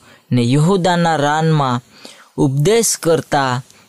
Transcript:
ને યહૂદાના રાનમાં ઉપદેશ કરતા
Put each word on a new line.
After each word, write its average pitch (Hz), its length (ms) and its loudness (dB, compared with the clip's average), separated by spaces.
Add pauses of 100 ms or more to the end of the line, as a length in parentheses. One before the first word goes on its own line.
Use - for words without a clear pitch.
(320)
ને 120 180 0
યહૂદાના 170 680 2
રાનમાં 147 680 0 (540)
ઉપદેશ 151 600 0
કરતા 135 680 -2 (260)